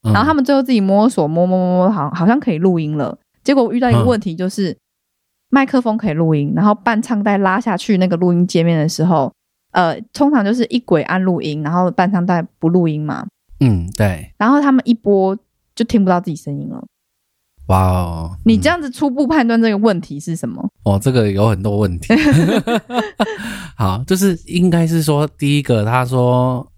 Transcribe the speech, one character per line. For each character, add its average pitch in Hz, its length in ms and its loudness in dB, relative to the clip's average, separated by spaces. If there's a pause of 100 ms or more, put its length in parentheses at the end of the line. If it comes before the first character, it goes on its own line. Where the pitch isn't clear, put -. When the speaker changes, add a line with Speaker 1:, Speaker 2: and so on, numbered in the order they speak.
Speaker 1:
嗯。 208 60 2
Speaker 2:
然 202 80 4
后 254 40 2
他 311 80 2
们 277 120 2
最 285 100 2
后 269 80 2
自 262 80 -2
己 233 80 2
摸 202 300 2
索， 156 180 0
摸， 165 180 0
摸， 185 120 0
摸， 180 300 2
摸， 220 40 2
好， 170 200 -4
好 170 140 -2
像 247 140 4
可 240 140 -2
以 151 40 -2
录 175 220 2
音 151 160 -4
了。 143 220 -4 (260)
结 277 100 2
果 269 80 4
我 226 120 0
遇 247 80 0
到 254 80 2
一 226 40 2
个 233 120 2
问 240 120 2
题， 202 160 -6
就 180 140 -4
是 190 240 -4
Speaker 1:
嗯。 - 60 -12 (760)
Speaker 2:
麦 269 140 2
克 262 160 0
风 220 160 -2
可 214 140 -2
以 - 20 -2
录 160 220 2
音， 143 200 -2
然 165 80 0
后 208 120 4
伴 220 260 -2
唱 214 220 -4
带 208 160 0
拉 196 200 2
下 214 160 -2
去 196 220 0
那 185 100 2
个 175 80 0
录 175 160 0
音 175 140 2
界 175 160 0
面 165 160 2
的 151 100 0
时 160 160 -2
候， 160 300 0 (380)
呃， 170 280 0 (140)
通 285 180 2
常 233 140 2
就 208 80 0
是 247 120 0
一 247 120 -4
轨 175 240 0
按 185 180 -2
录 185 220 0
音， 151 220 -6
然 151 100 -4
后 180 160 0
伴 185 220 0
唱 175 120 -2
带 180 160 0 (200)
不 165 100 0
录 175 180 2
音 151 160 -4
嘛。 - 220 -8 (340)
Speaker 1:
嗯， 95 380 2
对。 95 400 -2
Speaker 2:
然 214 100 0
后 285 140 4
他 277 100 2
们 262 140 4
一 240 80 2
播 196 420 0 (380)
就 233 100 -4
听 226 200 2
不 185 40 2
到 175 140 2
自 175 80 -8
己 147 60 -6
声 143 200 -10
音 143 140 -10
了。 - 100 -12 (840)
Speaker 1:
哇 92 160 2
哦， 87 540 -2
嗯。 - 100 -16
Speaker 2:
你 220 140 4
这 294 100 2
样 349 100 0
子 285 120 -8
初 285 180 -2
步 262 160 -2
判 269 220 2
断 226 120 2
这 226 120 2
个 202 80 0
问 208 200 2
题 147 200 -12
是 165 160 -6
什 139 120 -8
么？ - 160 -10 (200)
Speaker 1:
哦， 98 180 2
这 135 100 0
个 110 200 2
有 101 180 2
很 95 140 0
多 104 140 -2
问 92 220 -2
题。 - 140 -2 (840)
<laughs> 214 800 -6
好， 107 300 -2
就 185 100 0
是 185 300 0
应 180 240 0
该 170 160 2
是 165 160 0
说， 147 340 0
第 143 220 0
一 139 60 -2
个， 113 200 0
他 123 220 0
说 127 580 0 (140)